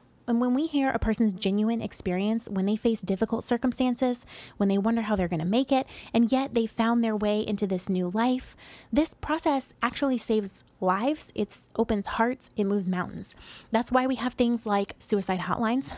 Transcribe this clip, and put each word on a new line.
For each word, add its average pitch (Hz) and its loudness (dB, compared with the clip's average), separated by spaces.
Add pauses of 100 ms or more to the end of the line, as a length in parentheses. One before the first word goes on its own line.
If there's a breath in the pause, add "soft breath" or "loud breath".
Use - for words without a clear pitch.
(280)
And 233 2
when 247 2
we 294 2
hear 277 2
a - 0
person's 220 2
genuine 214 0
experience, 208 -2
when 190 0
they 208 2
face 220 0
difficult 208 -2
circumstances, 247 0 (320 loud breath)
when 202 2
they 196 2
wonder 226 2
how 214 0
they're 185 0
gonna 165 -2
make 226 2
it, 262 2 (260 loud breath)
and 226 4
yet 269 0
they 226 2
found 233 2
their 220 2
way 208 0
into 208 -2
this 185 -2
new 185 0
life, 247 0 (360 loud breath)
this 294 2
process 294 -2
actually 254 0
saves 214 -2 (160)
lives. 208 0
It - -6
opens 220 0
hearts. 240 -2
It 208 0
moves 196 0
mountains. 180 -4 (360 loud breath)
That's 226 0
why 254 4
we 262 0
have 240 -4
things 240 0
like 202 0
suicide 190 -2
hotlines. 226 -2